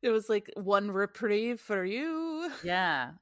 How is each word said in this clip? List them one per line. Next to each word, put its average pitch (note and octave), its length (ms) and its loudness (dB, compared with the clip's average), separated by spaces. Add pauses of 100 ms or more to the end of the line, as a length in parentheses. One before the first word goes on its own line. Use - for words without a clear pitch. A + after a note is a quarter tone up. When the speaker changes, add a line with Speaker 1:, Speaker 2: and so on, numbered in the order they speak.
Speaker 1:
It B3 80 2
was, A3 180 2
like, G#3 280 0
one G3+ 340 2
reprieve G#3 720 0
for G3 220 -2
you. D#4+ 680 -4 (120)
Speaker 2:
Yeah. E3+ 600 0